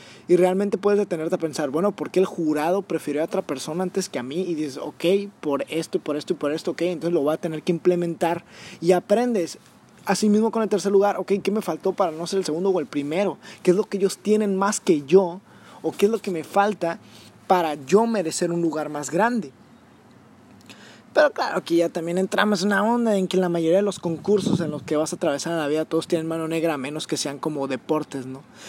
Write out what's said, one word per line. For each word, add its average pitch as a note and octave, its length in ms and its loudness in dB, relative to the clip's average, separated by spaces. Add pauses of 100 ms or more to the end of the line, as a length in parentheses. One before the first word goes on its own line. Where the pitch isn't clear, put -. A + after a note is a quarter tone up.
(280)
y F3 80 6
realmente F#3+ 400 2
puedes G3+ 220 2
detenerte E3+ 380 -2
a - 20 -12
pensar, D3+ 320 -4
"Bueno, F3+ 220 0
¿por D3+ 180 -8
qué F#3 100 2
el F#3 60 4
jurado E3 560 0
prefirió D#3 400 -4
a - 20 0
otra F#3+ 160 -2
persona D#3 420 -6
antes F#3 280 -4
que - 80 -8
a B2 40 -4
mí?". C#3+ 200 -6
Y F3 120 -4
dices, D3 220 -6
"Ok, G3 540 0 (100)
por C#3 300 -2
esto, D#3+ 260 -4
y E3 60 -2
por D3 160 -4
esto, D#3+ 160 -4
y - 20 0
por D3 160 -2
esto, D#3+ 200 -4
ok, - 100 -6
entonces E3+ 320 -2
lo D3+ 80 2
voy D3 100 2
a D#3+ 60 -2
tener D#3+ 240 -6
que F3+ 100 0
implementar". E3+ 720 0 (380)
Y E3+ 100 4
aprendes. G#3 640 2 (480)
Asimismo G#3+ 460 4
con A3+ 120 0
el G#3 60 0
tercer G3 240 0
lugar, G3+ 240 4
"Ok, F#3+ 160 -4 (100)
¿qué - 80 0
me G#3 120 0
faltó F3+ 320 -2
para F3+ 180 0
no E3 140 -8
ser G3 140 -2
el F#3 40 -6
segundo E3+ 240 0
o F3+ 120 2
el C#3 60 -4
primero? D3+ 520 -2 (240)
¿Qué F#3 80 4
es F3 60 4
lo G#3 80 0
que - 120 -6
ellos F#3+ 220 -2
tienen G#3 360 2
más G3 260 0
que D3+ 220 2
yo? F3 380 4 (400)
¿O D#3+ 120 -2
qué G3+ 140 2
es A3 60 2
lo A3 60 -2
que G#3+ 120 -6
me D#3+ 140 -4
falta G3 540 0 (480)
para E3 280 2 (120)
yo G3+ 200 6
merecer F3 460 -2
un E3+ 80 0
lugar D3+ 300 -2
más D3 200 -6
grande?". G#3+ 400 2 (1600)
Pero D4+ 200 4
claro, - 260 -4
aquí E3+ 200 0
ya E3+ 100 4
también E3+ 300 -4
entramos G3 440 0
en G3+ 60 0
una G3+ 160 2
onda A#3 320 2
en F#3 100 0
que - 100 -4
la F#3 120 2
mayoría E3+ 300 2
de G3+ 40 4
los G3+ 160 -2
concursos F#3 600 0
en D#3 100 -4
los C#3+ 140 -10
que D#3 100 -4
vas D3+ 180 -2
a F3 40 -8
atravesar D#3+ 380 -2
en E3+ 40 -2
la D3+ 80 -2
vida, D#3 180 0
todos D#3+ 220 -2
tienen E3 220 -2
mano E3 180 -4
negra, D#3+ 280 0
a C#3+ 40 -4
menos D3 300 -8
que D3+ 80 -2
sean C#3 240 -6
como D3 260 -4
deportes, C3+ 600 -4
¿no? C3 160 -12 (260)